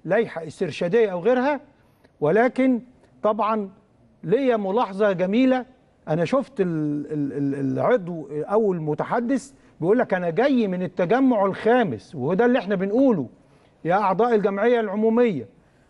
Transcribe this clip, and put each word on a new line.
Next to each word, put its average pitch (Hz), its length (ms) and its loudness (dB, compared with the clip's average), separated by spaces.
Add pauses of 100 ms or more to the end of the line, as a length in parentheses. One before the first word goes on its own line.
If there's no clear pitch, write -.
لائحة 170 420 -2
استرشادية 185 680 0
أو 180 80 -6
غيرها. 254 400 0 (600)
ولكن 240 600 2 (420)
طبعا 214 480 -2 (540)
ليا 240 320 2
ملاحظة 202 560 0
جميلة، 240 520 2 (440)
أنا 160 160 0
شفت 254 360 -2
ال-، 151 520 -4
ال-، 143 200 -4
ال-، 139 400 -2
العضو 170 600 -2
أو 196 400 0
المتحدث 175 800 -4 (280)
بيقول 202 180 2
لك: 240 160 0
"أنا 180 160 -2
جاي 233 380 2
من 180 140 -4
التجمع 208 640 2
الخامس"، 196 680 0
وده 170 300 0
اللي 247 140 4
احنا 202 160 -4
بنقوله 196 520 2 (580)
يا 165 100 0
أعضاء 208 400 2
الجمعية 208 460 2
العمومية، 214 680 0 (420)